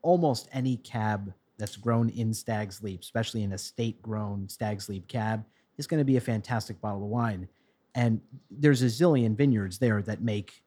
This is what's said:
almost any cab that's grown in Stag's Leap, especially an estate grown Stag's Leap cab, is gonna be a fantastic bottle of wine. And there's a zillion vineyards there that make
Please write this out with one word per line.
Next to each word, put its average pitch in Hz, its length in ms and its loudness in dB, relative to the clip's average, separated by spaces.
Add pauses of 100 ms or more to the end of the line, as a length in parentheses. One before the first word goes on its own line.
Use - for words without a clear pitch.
almost 160 520 2
any 131 240 0
cab 104 560 -4 (240)
that's 107 180 -6
grown 117 340 2
in 110 240 -2
Stag's 107 500 -6
Leap, 95 180 -8
especially 113 420 -4
an 98 80 -2
estate 110 500 -6
grown 101 460 -6
Stag's 107 420 -6
Leap 95 180 -8
cab, 110 360 -2 (340)
is 147 100 -8
gonna 156 180 2
be 131 120 4
a 117 40 2
fantastic 113 600 -4
bottle 101 220 -4
of 104 60 -6
wine. 110 380 -2 (480)
And 117 260 2 (300)
there's 143 300 4
a 127 40 4
zillion 123 500 4
vineyards 107 440 2
there 110 240 4
that 101 180 -6
make 104 460 -4